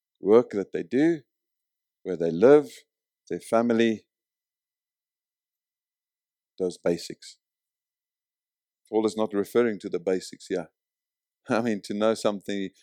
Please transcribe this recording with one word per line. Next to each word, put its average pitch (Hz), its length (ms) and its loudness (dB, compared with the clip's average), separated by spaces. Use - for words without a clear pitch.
work 113 300 4
that 98 200 -6
they 85 120 -6
do, 151 360 0
where 92 120 -6
they 82 160 -2
live, 135 400 6
their 87 120 -8
family, 113 640 2
those 92 200 -4
basics? - 580 -6
Paul 110 160 0
is 107 120 -4
not 107 160 -2
referring 104 460 0
to 101 100 -12
the 87 100 -6
basics 92 480 -6
here. 87 220 -6
<laughs> - 400 -18
I 117 100 0
mean, 113 240 -2
to - 100 -10
know 107 200 0
something, 101 560 -4